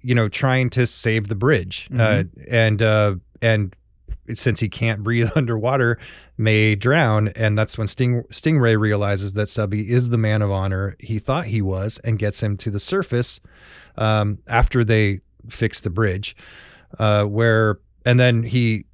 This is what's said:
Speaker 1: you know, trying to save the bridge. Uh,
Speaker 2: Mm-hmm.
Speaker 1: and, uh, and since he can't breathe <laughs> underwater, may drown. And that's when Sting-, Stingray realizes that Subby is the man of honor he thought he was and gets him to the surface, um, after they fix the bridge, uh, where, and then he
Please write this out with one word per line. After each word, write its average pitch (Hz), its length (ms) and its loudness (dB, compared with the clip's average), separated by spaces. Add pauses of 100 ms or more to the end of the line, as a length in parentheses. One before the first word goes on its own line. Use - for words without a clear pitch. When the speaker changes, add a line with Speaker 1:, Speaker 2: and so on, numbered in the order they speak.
Speaker 1:
you 123 140 -2
know, 113 140 2
trying 127 420 0
to 123 140 0
save 110 420 -2
the 107 80 -4
bridge. 98 560 -2
Uh, - 40 -8 (280)
Speaker 2:
Mm-hmm. - 180 -12 (120)
Speaker 1:
and, 110 280 2
uh, 107 340 2 (260)
and 107 340 0 (580)
since - 260 -2
he 107 100 -2
can't 107 340 -4
breathe 117 280 0
<laughs> - 40 -6
underwater, 117 600 0 (400)
may 107 380 4
drown. 110 540 2
And 107 280 0
that's 107 200 -2
when 92 100 -4
Sting-, 123 440 -2
Stingray 123 480 2
realizes 101 540 0
that 104 160 -2
Subby 104 400 -4
is 123 200 0
the 120 80 0
man 107 240 0
of 101 100 0
honor 95 480 -4
he 110 200 -6
thought 135 260 -4
he 107 160 -2
was 95 420 -4
and 110 160 -2
gets 104 220 -4
him 104 160 -2
to - 140 -8
the 101 80 -4
surface, 123 600 -4 (580)
um, 107 400 0 (100)
after 120 360 2
they 107 360 2 (300)
fix - 320 -4
the 104 80 -4
bridge, 98 460 -2 (640)
uh, 104 260 2
where, 110 540 2 (260)
and 123 140 4
then 120 240 4
he 113 500 0